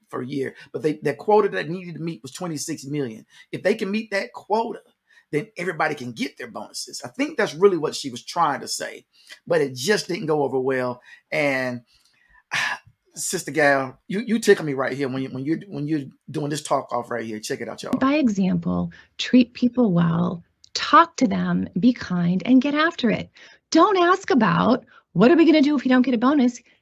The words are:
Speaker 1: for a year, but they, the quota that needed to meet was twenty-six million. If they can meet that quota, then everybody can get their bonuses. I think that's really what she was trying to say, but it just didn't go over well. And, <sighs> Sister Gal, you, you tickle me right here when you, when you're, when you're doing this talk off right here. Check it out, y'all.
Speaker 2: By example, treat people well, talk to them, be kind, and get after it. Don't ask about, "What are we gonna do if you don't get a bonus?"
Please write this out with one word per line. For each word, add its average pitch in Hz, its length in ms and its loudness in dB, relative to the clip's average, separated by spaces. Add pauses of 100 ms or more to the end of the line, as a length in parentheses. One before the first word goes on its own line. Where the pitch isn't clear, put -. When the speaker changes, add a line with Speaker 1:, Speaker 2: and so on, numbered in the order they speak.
Speaker 1:
for 127 140 -8
a 123 40 -8
year, 135 300 -6 (160)
but 117 100 -6
they, 151 120 0
the 147 200 -4
quota 208 360 2
that 175 200 -4
needed 175 240 -8
to 151 80 -10
meet 165 180 -8
was 131 120 -16
twenty-six 160 520 -8
million. 135 420 -6 (260)
If 151 100 -10
they 214 140 0
can 196 160 -6
meet 220 180 -6
that 202 220 -6
quota, 220 480 -4 (500)
then 147 260 -4
everybody 160 380 -4
can 123 180 -10
get - 240 -8
their 123 140 -14
bonuses. - 540 -14
I 123 40 -12
think - 280 -6
that's 175 180 -2
really 180 240 4
what 143 180 -4
she 135 140 -10
was 120 120 -12
trying 147 380 -2
to - 80 -12
say, - 360 -10 (440)
but 165 120 2
it 131 140 -2
just 170 320 -2
didn't 170 200 -6
go 151 180 0
over 131 160 -2
well. 127 420 -2 (300)
And, 131 480 -2 (720)
<sighs> - 80 -2 (560)
Sister 160 340 -6
Gal, 139 560 2
you, 196 140 -4
you 226 180 -2
tickle 196 260 4
me 143 100 -2
right 131 180 -2
here 135 160 -4
when 131 140 -4
you, 131 80 -8
when 131 140 -8
you're, 160 140 -2 (100)
when 147 200 -6
you're 156 160 -2 (260)
doing 147 200 -4
this 147 120 -6
talk 139 300 -2
off 117 180 -4
right 117 140 -4
here. 107 160 -8
Check 120 200 -8
it 113 80 -8
out, - 140 -12
y'all. - 160 -2
Speaker 2:
By 269 160 2
example, 180 800 0 (260)
treat - 360 4
people 240 380 0
well, 170 520 0 (300)
talk - 420 4
to 262 100 2
them, 180 420 -2 (120)
be 240 120 6
kind, 175 520 -2
and 254 180 6
get 285 120 -2
after 302 360 0
it. - 200 -4 (400)
Don't 381 260 6
ask 359 340 2
about, 208 540 4 (300)
"What 214 160 6
are 330 60 8
we 320 100 6
gonna 311 160 6
do 294 140 2
if 247 80 -2
you 254 40 0
don't 254 140 6
get 254 120 2
a 220 40 0
bonus?" 254 420 2 (220)